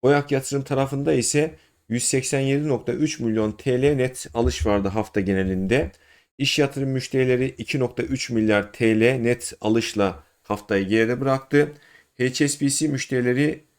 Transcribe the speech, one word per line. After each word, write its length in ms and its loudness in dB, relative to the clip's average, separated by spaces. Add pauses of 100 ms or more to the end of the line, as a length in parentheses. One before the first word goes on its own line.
Oyak 300 2
Yatırım 300 -2
tarafında 500 -2
ise 420 0 (340)
yüz 160 -2
seksen 360 -2
yedi 280 0
nokta 240 -2
üç 280 -2
milyon 320 0
T 300 -2
L 120 4
net 400 -2
alış 320 0
vardı 220 2
hafta 320 -2
genelinde. 720 0 (460)
İş 200 0
yatırım 320 0
müşterileri 680 0
iki 200 -6
nokta 240 -2
üç 280 -4
milyar 420 2
T 280 2
L 180 4
net 420 -2
alışla 640 0 (180)
haftayı 440 -2
geride 340 0
bıraktı. 520 0 (460)
H 300 0
S 120 -4
B 80 2
C 200 0
müşterileri 800 -2 (100)